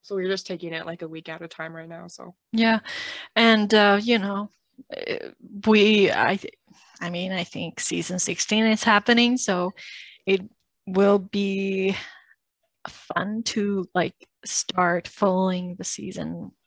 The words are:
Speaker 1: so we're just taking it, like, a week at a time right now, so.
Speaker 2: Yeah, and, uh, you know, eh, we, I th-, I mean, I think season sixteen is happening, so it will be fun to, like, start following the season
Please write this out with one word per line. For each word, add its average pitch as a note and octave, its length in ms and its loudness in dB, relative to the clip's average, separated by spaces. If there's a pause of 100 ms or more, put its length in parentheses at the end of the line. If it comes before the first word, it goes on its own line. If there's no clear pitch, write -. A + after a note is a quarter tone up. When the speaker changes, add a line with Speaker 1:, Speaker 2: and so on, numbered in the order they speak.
Speaker 1:
so - 140 -12
we're F#3 160 -2
just F#3+ 160 -4
taking E3+ 260 -8
it, D#3+ 140 -8
like, E3+ 160 -10
a D#3+ 60 -10
week D#3+ 200 -14
at E3 140 -12
a E3 60 -14
time D#3+ 280 -14
right E3 120 -16
now, E3+ 180 -16
so. - 280 -18 (180)
Speaker 2:
Yeah, A3+ 260 4 (560)
and, A3 400 6
uh, G3+ 280 8
you A#3 160 2
know, G3+ 320 -4 (420)
eh, - 380 -8 (360)
we, G#3+ 460 6
I B2 240 2
th-, - 180 -12 (460)
I E3+ 100 -8
mean, F3+ 220 -6
I F3+ 120 -4
think - 360 -12
season F3 400 -4
sixteen G#3+ 460 0
is A3 180 2
happening, A#3 540 4
so F3+ 340 -2 (540)
it F#3+ 160 0 (440)
will G3+ 320 4
be G3 760 -2 (920)
fun - 580 -6
to, G3+ 500 -2
like, F3+ 200 0 (300)
start - 640 -2
following F#3 680 0
the - 80 -12
season F3+ 680 -10 (140)